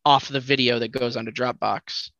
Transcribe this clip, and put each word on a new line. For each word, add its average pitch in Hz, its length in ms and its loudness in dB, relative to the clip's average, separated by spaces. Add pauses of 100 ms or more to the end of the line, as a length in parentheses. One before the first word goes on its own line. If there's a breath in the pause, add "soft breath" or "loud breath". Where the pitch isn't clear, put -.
off 139 240 4
the 139 100 -2
video 127 400 2
that 113 140 -4
goes 123 240 -2
onto 113 160 -6
Dropbox. - 880 -4